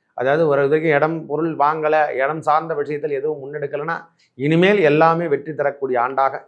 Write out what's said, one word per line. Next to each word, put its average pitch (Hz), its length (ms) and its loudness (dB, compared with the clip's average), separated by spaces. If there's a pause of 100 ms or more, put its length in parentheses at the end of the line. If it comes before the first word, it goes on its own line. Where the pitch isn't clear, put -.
(200)
அதாவது 147 260 2
ஒரு 139 200 2
இதுக்கு 156 220 0
இடம் 156 380 0
பொருள் 156 300 -4
வாங்கல, 151 580 2
இடம் 139 280 -2
சார்ந்த 160 320 0
விஷயத்தில் 147 360 -4
எதுவும் 147 300 -4
முன்னெடுக்கலைன்னா 147 560 -6 (380)
இனிமேல் 165 440 2
எல்லாமே 165 500 4
வெற்றி 143 260 -4
தரக்கூடிய 135 460 -2
ஆண்டாக 135 480 0